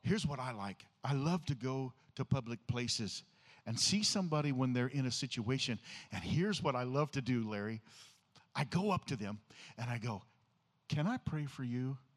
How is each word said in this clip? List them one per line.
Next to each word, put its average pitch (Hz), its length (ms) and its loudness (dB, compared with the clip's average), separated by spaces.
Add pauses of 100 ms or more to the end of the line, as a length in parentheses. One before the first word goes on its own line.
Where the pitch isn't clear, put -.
Here's 208 240 2
what 143 140 -2
I 127 120 -2
like. 101 340 -6 (180)
I 139 80 2
love 151 320 2
to 147 100 0
go 127 380 -2 (220)
to 139 100 -2
public 117 420 -2
places 120 580 -2 (420)
and 117 120 -4
see 208 240 4
somebody 156 480 2
when 131 220 2
they're 123 140 4
in 135 180 0
a 123 60 2
situation. 123 680 -2 (340)
And 87 120 -4
here's 151 380 2
what 147 120 2
I 123 100 0
love 139 260 2
to 139 100 0
do, 123 260 2
Larry. 107 360 -2 (720)
I 143 100 2
go 190 260 2
up - 180 2
to 139 80 -2
them 104 220 -4 (380)
and 120 140 -4
I 120 80 -2
go, 104 240 -4 (680)
"Can 151 180 2
I 240 120 0
pray 151 260 -2
for 135 180 -6
you?" 127 360 -2 (180)